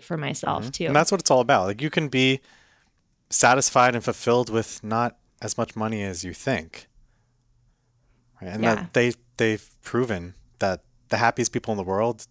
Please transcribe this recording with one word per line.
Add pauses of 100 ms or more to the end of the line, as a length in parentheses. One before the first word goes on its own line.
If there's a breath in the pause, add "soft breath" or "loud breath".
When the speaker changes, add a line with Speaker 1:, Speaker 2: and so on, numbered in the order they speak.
Speaker 1:
for
myself
Speaker 2:
Mm-hmm.
Speaker 1:
too.
Speaker 2:
And
that's
what
it's
all
about.
Like,
you
can
be (920 soft breath)
satisfied
and
fulfilled
with
not (240)
as
much
money
as
you
think. (1500)
Right?
And
Speaker 1:
Yeah.
Speaker 2:
that
they, (240)
they've (120)
proven (240)
that (260)
the
happiest
people
in
the
world